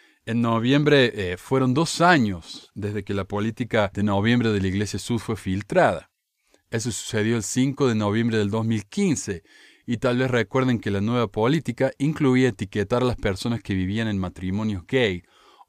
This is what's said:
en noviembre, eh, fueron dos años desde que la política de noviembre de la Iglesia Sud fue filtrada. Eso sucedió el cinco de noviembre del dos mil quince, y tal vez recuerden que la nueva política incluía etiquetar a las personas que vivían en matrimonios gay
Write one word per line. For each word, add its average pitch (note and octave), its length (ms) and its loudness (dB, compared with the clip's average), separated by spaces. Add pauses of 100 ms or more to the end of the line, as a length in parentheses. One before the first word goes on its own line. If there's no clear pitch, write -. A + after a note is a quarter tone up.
(260)
en A#2 160 0
noviembre, B2+ 720 4
eh, F2+ 220 -4
fueron C3 380 0
dos D#3+ 260 0
años B2 760 2
desde G#2 300 -6
que G#2 100 -4
la F#2+ 100 -2
política G#2+ 680 -2
de G2+ 80 -2
noviembre A2 480 2
de G2+ 100 0
la F#2+ 60 0
Iglesia G2 320 -2
Sud A#2+ 200 -4
fue G#2+ 180 -4
filtrada. G2+ 760 0 (600)
Eso A#2 200 -4
sucedió A2 460 -2
el G#2+ 80 -4
cinco C3+ 420 0
de A#2 80 2
noviembre A2 440 0
del G#2 120 0
dos A2 160 -2
mil A2 200 -2
quince, C#3 560 -2 (440)
y A#2+ 120 -4
tal B2 200 0
vez C3 120 0
recuerden B2 500 0
que G#2+ 100 -4
la G2 100 0
nueva A#2 280 0
política C3 680 0
incluía C3 520 2
etiquetar G#2 540 -2
a B2+ 40 2
las A2+ 100 0
personas A2 460 -4
que G#2+ 100 -6
vivían G2 340 -2
en G2+ 120 -2
matrimonios F#2 680 -4
gay A2 360 0 (460)